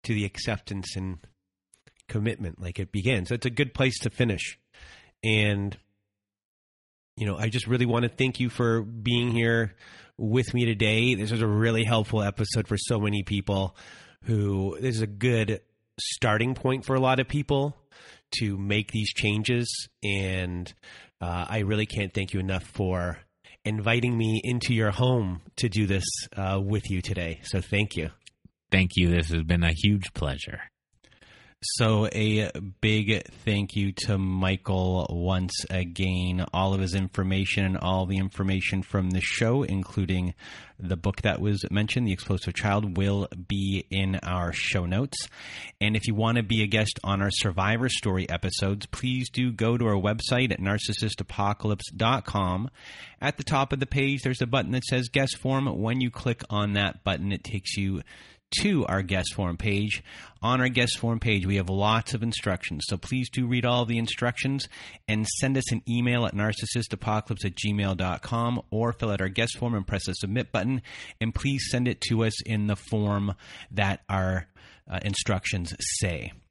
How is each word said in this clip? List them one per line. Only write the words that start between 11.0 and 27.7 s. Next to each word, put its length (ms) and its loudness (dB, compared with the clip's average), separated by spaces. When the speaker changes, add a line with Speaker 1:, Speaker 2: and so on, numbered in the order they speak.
Speaker 1:
This 160 -2
was 100 0
a 60 2
really 360 4
helpful 380 2
episode 460 0
for 100 0
so 220 0
many 240 0
people 520 0
who, 580 0
this 140 0
is 60 0
a 60 0
good 540 2
starting 560 2
point 280 -2
for 120 0
a 40 4
lot 200 4
of 80 0
people 500 0
to 180 0
make 340 0
these 220 -2
changes. 720 0
And, 680 -2
uh, 260 -2
I 120 -2
really 260 2
can't 280 -4
thank 200 -2
you 80 0
enough 220 -2
for 560 -2
inviting 540 2
me 260 2
into 300 0
your 180 4
home 500 2
to 140 0
do 180 2
this, 180 2
uh, 260 0
with 300 -2
you 100 0
today. 420 -4
So 180 -2
thank 340 0